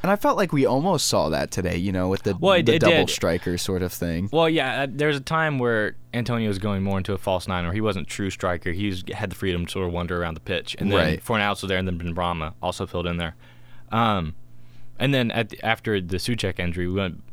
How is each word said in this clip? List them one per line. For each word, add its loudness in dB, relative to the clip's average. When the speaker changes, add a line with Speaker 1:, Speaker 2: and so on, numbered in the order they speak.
Speaker 1:
and 4
I 4
felt 2
like 2
we 4
almost 2
saw 2
that 0
today, -2
you 0
know, 2
with 0
the, 2
Speaker 2:
Well, 4
it, 4
Speaker 1:
the 6
Speaker 2:
it 4
Speaker 1:
double 6
Speaker 2:
did. -6
Speaker 1:
striker 0
sort -2
of -2
thing. -2
Speaker 2:
Well, 4
yeah, 0
uh, -2
there 0
was 2
a -4
time 0
where 2
Antonio 0
was 0
going 0
more 2
into -2
a -2
false 0
nine, 0
where -2
he 0
wasn't 0
true -4
striker. -2
He -2
was, -4
had -6
the -10
freedom -2
to -8
sort -2
of -4
wander -2
around -4
the -10
pitch. -4
And 0
then 4
Speaker 1:
Right. 2
Speaker 2:
Fornals 0
was -6
there, 2
and 0
then -2
Benrahma -2
also -2
filled -4
in 0
there. -4
Um, 2
and 2
then 2
at 0
the, -10
after 0
the -2
Souček -2
injury, -2
we -2
went -2